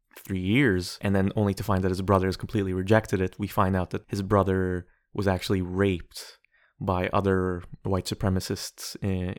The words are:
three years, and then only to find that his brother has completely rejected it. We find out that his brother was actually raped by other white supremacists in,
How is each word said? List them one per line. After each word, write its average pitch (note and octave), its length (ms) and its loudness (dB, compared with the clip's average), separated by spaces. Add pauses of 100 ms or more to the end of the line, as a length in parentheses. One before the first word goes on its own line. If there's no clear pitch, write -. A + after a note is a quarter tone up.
(160)
three F#2+ 240 -6
years, F#2+ 600 2
and G2 120 0
then G2 220 2
only G2+ 180 0
to - 100 -8
find F#2+ 200 0
that F#2+ 60 2
his F#2 120 -2
brother F#2 240 4
has F#2 120 0
completely G2 340 -2
rejected G2 480 2
it. F#2 180 -2
We G2+ 100 -4
find F#2+ 280 2
out F2+ 140 0
that - 180 -6
his G2+ 140 -4
brother F#2+ 640 2 (260)
was G2+ 160 0
actually F#2+ 320 0
raped F#2 800 -2 (440)
by F#2 300 0
other F#2 500 2 (200)
white F#2+ 240 -2
supremacists - 960 -4
in, F#2 360 -2